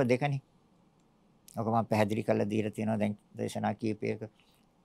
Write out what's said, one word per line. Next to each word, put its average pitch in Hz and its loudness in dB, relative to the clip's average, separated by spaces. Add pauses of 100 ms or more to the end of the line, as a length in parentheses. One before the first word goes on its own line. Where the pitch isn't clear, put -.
දෙකනේ. 135 2 (1080)
ඔක 113 -6
මම 113 2
පැහැදිලි 107 2
කරලා 110 2
දීලා 107 0
තියෙනවා 110 -2
දැන් 104 0 (140)
දේශනා 107 -4
කීපයක. 110 -4 (640)